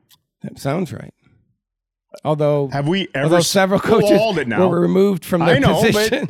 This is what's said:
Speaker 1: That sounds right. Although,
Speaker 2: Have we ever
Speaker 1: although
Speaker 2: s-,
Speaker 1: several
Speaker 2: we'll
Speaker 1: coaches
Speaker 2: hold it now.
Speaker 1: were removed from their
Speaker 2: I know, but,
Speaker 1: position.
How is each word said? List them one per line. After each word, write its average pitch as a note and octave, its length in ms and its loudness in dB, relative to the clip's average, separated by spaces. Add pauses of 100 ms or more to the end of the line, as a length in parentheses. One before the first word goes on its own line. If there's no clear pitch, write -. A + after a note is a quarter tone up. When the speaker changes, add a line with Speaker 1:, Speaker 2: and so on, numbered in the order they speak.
(420)
Speaker 1:
That - 160 -16
sounds C#3+ 340 -6
right. - 200 -16 (1120)
Although, D3 440 -2
Speaker 2:
Have C#3+ 200 -6
we F#3+ 260 -2
ever C#3 100 -2
Speaker 1:
although D#3+ 140 2
Speaker 2:
s-, E3 100 0
Speaker 1:
several F#3+ 360 0
Speaker 2:
we'll G#3+ 160 2
Speaker 1:
coaches G3+ 180 4
Speaker 2:
hold G#3+ 200 -2
it C3+ 100 -4
now. F3 200 2
Speaker 1:
were F3 120 -2
removed F#3 440 0
from F3 160 -2
their D#3+ 160 4
Speaker 2:
I - 20 2
know, B3+ 240 2
but, G#3+ 280 2
Speaker 1:
position. B3+ 200 -2